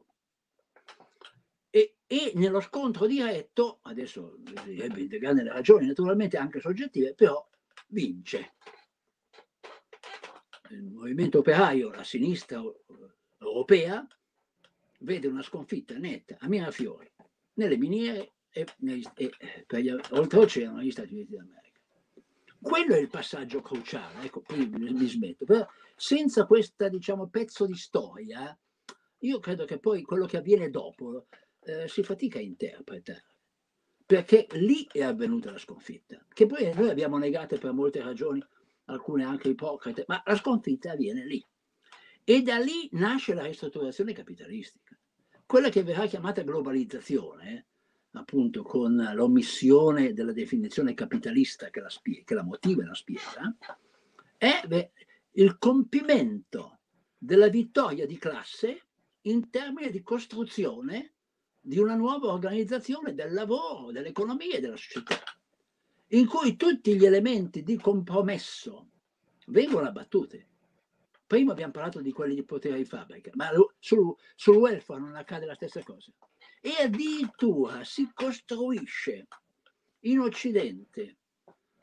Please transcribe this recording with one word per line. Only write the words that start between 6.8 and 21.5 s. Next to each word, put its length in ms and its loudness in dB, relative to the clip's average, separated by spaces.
però 320 -2
vince. 680 -8
Il 160 -14
movimento 560 0
operaio, 500 4
la 140 -14
sinistra 580 -4
europea, 680 2
vede 260 -4
una 160 -4
sconfitta 560 -10
netta 400 -10
a 100 -8
Mirafiori, 640 -4
nelle 220 2
miniere 580 -2
e, 160 -6
negli, 260 -6
e 180 -6
per 140 -4
gli, 80 0
oltreoceano 880 4
negli 140 -4
Stati 240 -10
Uniti 200 -12
d'America. 460 -20